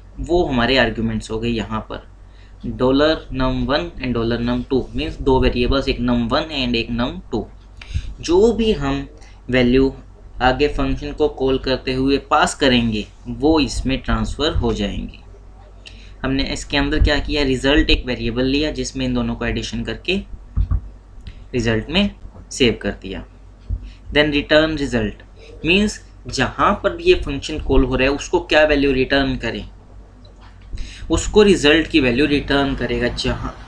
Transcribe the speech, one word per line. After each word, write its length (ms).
वो 260
हमारे 320
arguments 540
हो 80
गए 100
यहाँ 300
पर, 100
$num1 1300
and 180
$num2, 640
means 260
दो 200
variables, 480
एक 100
num 300
one 240
and 220
एक 160
num 240
two। 100
जो 320
भी 200
हम 340
value 440
आगे 280
function 420
को 180
call 300
करते 340
हुए 240
pass 260
करेंगे 500
वो 320
इसमें 400
transfer 560
हो 180
जाएंगे। 460
हमने 300
इसके 240
अंदर 260
क्या 160
किया, 240
Result 460
एक 160
variable 400
लिया 260
जिसमें 340
इन 80
दोनों 220
को 100
addition 380
करके 380
result 360
में 200
save 300
कर 100
दिया। 220
Then 200
return 440
result, 440
means 340
जहाँ 460
पर 120
भी 80
ये 120
function 440
call 240
हो 120
रहा 120
है 80
उसको 260
क्या 240
value 280
return 440
करें, 280
उसको 320
result 440
की 120
value 260
return 500
करेगा। 320
जहाँ 460